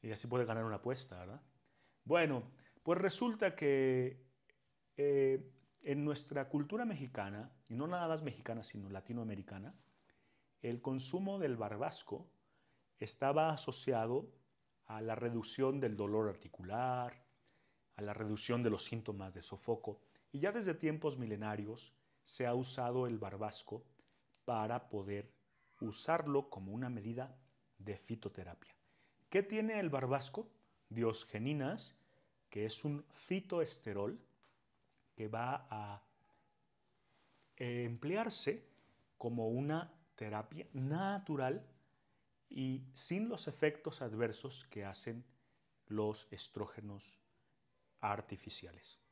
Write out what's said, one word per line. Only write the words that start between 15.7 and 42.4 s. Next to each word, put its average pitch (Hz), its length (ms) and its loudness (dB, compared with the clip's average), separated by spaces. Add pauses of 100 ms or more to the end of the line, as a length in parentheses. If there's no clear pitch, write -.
del 113 160 2
dolor 104 320 2
articular, 120 960 -2 (720)
a 104 60 -8
la 104 120 -2
reducción 107 500 0
de 113 80 6
los 101 120 0
síntomas 98 500 -6
de 92 80 -12
sofoco. - 600 -4 (300)
Y 143 80 -4
ya 185 120 4
desde 202 220 0
tiempos 156 440 0
milenarios 107 760 -4 (300)
se - 240 -2
ha 120 80 4
usado 127 500 2
el 117 140 0
barbasco 104 680 -6 (600)
para 117 440 0
poder 101 420 -4 (480)
usarlo 143 680 0
como 95 220 -8
una 123 180 -4
medida 120 480 -6 (400)
de 98 200 -8
fitoterapia. - 760 -10 (540)
¿Qué 196 140 6
tiene 220 360 2
el 180 100 2
barbasco? 135 600 0 (400)
Diosgeninas, 117 1040 0 (540)
que 107 160 -2
es - 180 -4
un 147 280 -2
fitoesterol 165 1080 -2 (960)
que 110 120 -4
va 123 420 -2
a, 104 320 -8 (1600)
eh, 123 280 0
emplearse 143 840 0 (520)
como 117 300 0
una 147 440 0 (220)
terapia 110 580 -6
natural 156 880 0 (840)